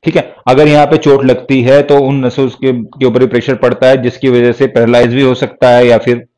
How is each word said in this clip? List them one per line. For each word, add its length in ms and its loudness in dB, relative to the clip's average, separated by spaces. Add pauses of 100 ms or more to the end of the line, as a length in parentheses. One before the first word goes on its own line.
ठीक 120 -2
है, 180 -6 (140)
अगर 200 2
यहाँ 180 2
पे 100 0
चोट 280 2
लगती 380 -2
है 200 2
तो 160 2
उन 280 -2
नसों 220 -4
के, 240 -4
के 340 -6
ऊपर 140 0
भी 60 2
प्रेशर 280 -4
पड़ता 320 -2
है, 160 2
जिसकी 260 -4
वजह 240 0
से 140 -2
पैरालाइज 480 0
भी 80 0
हो 120 0
सकता 360 -2
है 160 4
या 120 2
फिर 280 -4 (120)